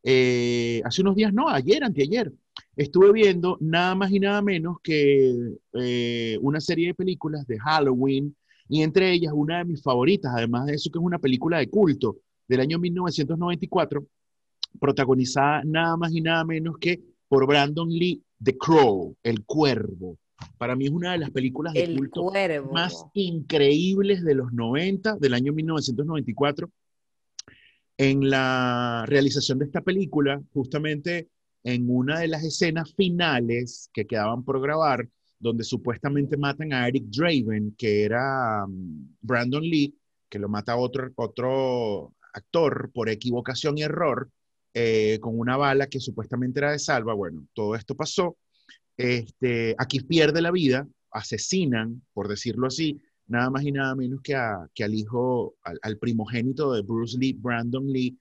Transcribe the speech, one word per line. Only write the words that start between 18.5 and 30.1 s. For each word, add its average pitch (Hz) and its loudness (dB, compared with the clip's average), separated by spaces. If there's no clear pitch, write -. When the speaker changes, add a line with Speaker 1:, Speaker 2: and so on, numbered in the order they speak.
Speaker 1:
Crow, 110 6
El 113 -2
Cuervo. 107 0
Para 123 -2
mí 135 0
es 143 0
una 175 -2
de 175 -2
las 139 -4
películas 135 -4
de 170 2
Speaker 2:
El 165 -2
Speaker 1:
culto 135 -4
Speaker 2:
Cuervo. 165 -2
Speaker 1:
más 170 -4
increíbles 175 2
de 151 4
los 123 -2
noventa, 180 -2
del 139 2
año 131 0
mil 156 -2
novecientos 147 -2
noventa 151 -4
y 107 -6
cuatro. 147 -2
En 135 4
la 123 0
realización 135 2
de 147 0
esta - -4
película, 147 0